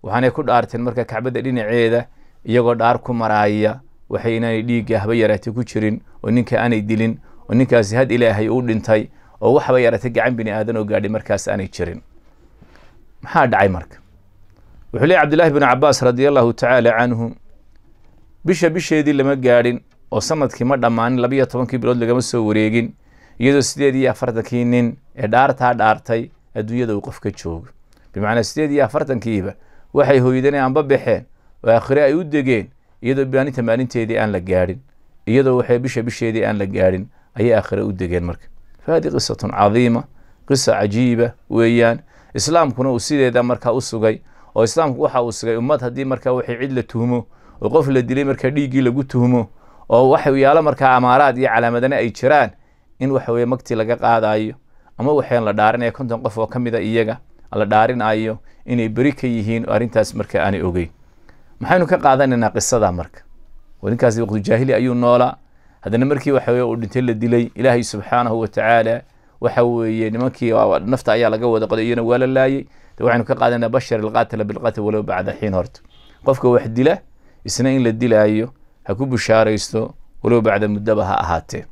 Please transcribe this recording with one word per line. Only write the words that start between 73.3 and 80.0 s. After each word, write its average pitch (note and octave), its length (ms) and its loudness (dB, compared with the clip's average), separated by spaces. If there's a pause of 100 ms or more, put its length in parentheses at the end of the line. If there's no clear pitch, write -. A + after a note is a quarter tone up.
qaadanaa A#2+ 340 0
bashar A#2+ 300 -2
ilqaatila A2 440 -2
bilqatl G#2+ 380 -6
walow G#2+ 220 -2
bacda F#2+ 300 -6
xiin G#2 200 -6
horta. - 280 -4 (440)
Qofka C3 240 0
wax B2 200 2
dila, C3+ 280 2 (480)
isna B2+ 260 -2
in C3 120 0
la A#2 80 2
dilaayo, A2 640 2 (300)
ha G2 120 -6
ku B2+ 100 -4
bushaaraysto, A2 880 0 (300)